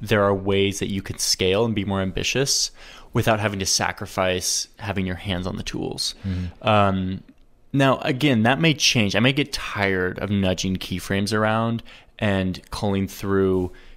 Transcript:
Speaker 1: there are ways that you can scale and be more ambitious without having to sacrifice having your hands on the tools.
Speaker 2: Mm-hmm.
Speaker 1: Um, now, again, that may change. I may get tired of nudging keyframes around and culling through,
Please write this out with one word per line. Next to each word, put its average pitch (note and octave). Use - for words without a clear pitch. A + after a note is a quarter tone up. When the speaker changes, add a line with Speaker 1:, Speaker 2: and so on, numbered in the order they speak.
Speaker 1:
there G#2
are G2+
ways G2
that -
you F#2+
can -
scale F#2+
and A2+
be G2
more G2
ambitious F#2+
without A2+
having G#2
to F#2+
sacrifice F#2
having G2
your F2+
hands F#2
on F#2
the -
tools. -
Speaker 2:
Mm-hmm. F2+
Speaker 1:
Um, F#2+
now, C3+
again, C3
that C3+
may D#3+
change. G2+
I G2
may C3
get C#3+
tired F#2+
of G2
nudging F#2+
keyframes G2
around A2+
and F#2+
culling G2
through, F#2+